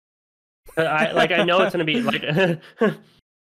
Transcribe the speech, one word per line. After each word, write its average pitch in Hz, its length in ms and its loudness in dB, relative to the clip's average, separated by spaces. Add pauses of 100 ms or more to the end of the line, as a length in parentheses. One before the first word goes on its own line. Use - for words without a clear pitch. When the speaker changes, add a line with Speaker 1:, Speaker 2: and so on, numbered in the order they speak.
(760)
Speaker 1:
But 160 120 -2
I, 156 260 -2
like, 165 180 2
I 165 140 2
know 175 180 2
it's 180 100 0
gonna 175 120 -2
be, 156 160 -2
Speaker 2:
<laughs> - 20 -2
Speaker 1:
like, - 200 -2
<laughs> 160 360 0 (840)